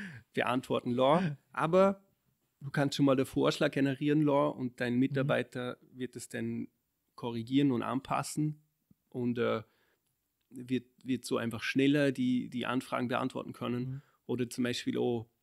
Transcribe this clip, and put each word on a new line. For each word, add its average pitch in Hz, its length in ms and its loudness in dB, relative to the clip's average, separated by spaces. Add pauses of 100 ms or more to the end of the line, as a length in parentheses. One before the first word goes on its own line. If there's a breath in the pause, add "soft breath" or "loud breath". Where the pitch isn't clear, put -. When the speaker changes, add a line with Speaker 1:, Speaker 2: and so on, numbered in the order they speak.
(320 loud breath)
Speaker 1:
Beantworten 123 600 -2
lassen. 143 440 4 (160)
Aber 185 500 4 (600)
du 135 80 -10
kannst 143 260 0
schon 143 80 4
mal 135 120 6
den 131 100 2
Vorschlag 147 460 0
generieren 147 500 2
lassen 147 360 2
und 123 220 -6
dein 123 140 0
Speaker 2:
Mhm. 123 60 4
Speaker 1:
Mitarbeiter 131 760 0 (140)
wird 127 240 -10
es 117 120 -14
dann 117 400 -6 (460)
korrigieren 123 560 2
und 117 120 2
anpassen 143 800 -2 (480)
und, 123 280 -2
äh, 113 240 0 (840)
wird, 123 380 -4 (180)
wird 123 200 -4
so 131 120 -2
einfach 113 260 -4
schneller 139 500 4
die, 127 360 0
die 117 180 -6
Anfragen 127 420 -2
beantworten 123 440 -4
können. 123 320 -4
Speaker 2:
Mhm. 131 180 -8 (240 soft breath)
Speaker 1:
Oder 123 220 -2
zum 123 160 -4
Beispiel 120 320 -2
auch, 120 320 -2 (140)